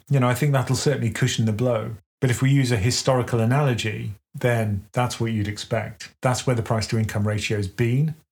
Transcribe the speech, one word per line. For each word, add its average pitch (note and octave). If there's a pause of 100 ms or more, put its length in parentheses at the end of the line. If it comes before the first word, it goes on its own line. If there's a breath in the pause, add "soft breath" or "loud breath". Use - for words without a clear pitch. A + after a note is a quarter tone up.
You C#3
know, B2
I B2
think D3
that'll C3
certainly A2+
cushion A#2+
the A2
blow. A#2 (280)
But A#2+
if A#2+
we C3+
use C3+
a A#2+
historical B2
analogy, A2+ (200)
then A2+
that's B2
what A2+
you'd G#2
expect. G#2+ (100)
That's B2
where B2
the A2+
price A2
to A2+
income G#2+
ratio G#2
has G2+
been C3 (180)